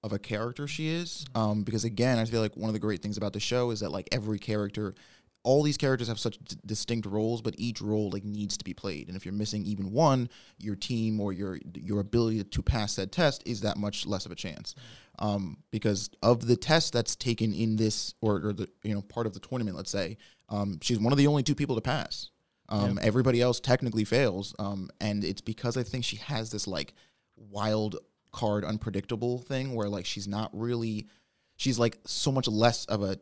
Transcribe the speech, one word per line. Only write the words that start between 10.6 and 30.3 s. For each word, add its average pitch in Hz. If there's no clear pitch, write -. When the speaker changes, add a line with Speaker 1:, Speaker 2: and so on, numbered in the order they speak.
Speaker 1:
team 113
or 101
your, 92
your 101
ability 110
to -
pass 107
said 95
test 156
is 110
that 104
much 104
less 95
of 85
a -
chance. -
Speaker 2:
Mm-hmm. -
Speaker 1:
Um, 101
because 104
of 117
the 120
test -
that's 117
taken 110
in 110
this, 110
or, 104
or 104
the, 95
you 107
know, 101
part 117
of 101
the 101
tournament, 113
let's 90
say, 98
um, 101
she's 117
one 113
of 139
the 143
only 147
two 147
people 135
to 110
pass. -
Um, 101
Speaker 2:
Yeah. -
Speaker 1:
everybody 120
else 123
technically 120
fails, 104
um, 101
and 104
it's 92
because 120
I 127
think 120
she -
has 113
this, 107
like, 82
wild 107
card, 104
unpredictable 110
thing 131
where, 104
like, 101
she's 104
not 104